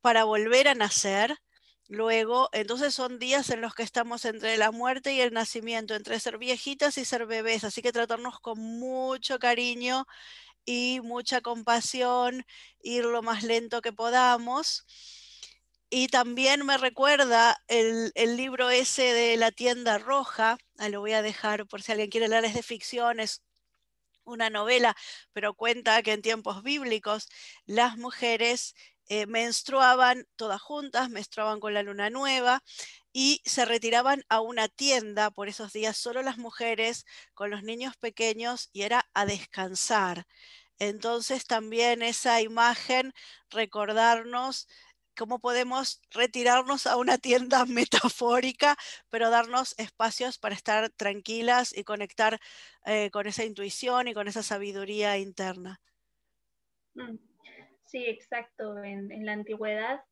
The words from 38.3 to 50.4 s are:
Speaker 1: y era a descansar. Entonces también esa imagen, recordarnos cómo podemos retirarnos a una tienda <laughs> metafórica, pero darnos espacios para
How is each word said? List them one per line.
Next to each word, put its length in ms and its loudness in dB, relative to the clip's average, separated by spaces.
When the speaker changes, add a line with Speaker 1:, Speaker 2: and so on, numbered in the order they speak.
Speaker 1:
y 100 -8
era 320 0
a 120 2
descansar. 1000 -2
Entonces 680 -4
también 560 0
esa 400 2
imagen, 720 2
recordarnos 1160 0
cómo 240 -6
podemos 720 -2
retirarnos 760 2
a 120 2
una 200 4
tienda 520 4
<laughs> 420 2
metafórica, 640 2
pero 220 2
darnos 480 2
espacios 600 -4
para 160 -4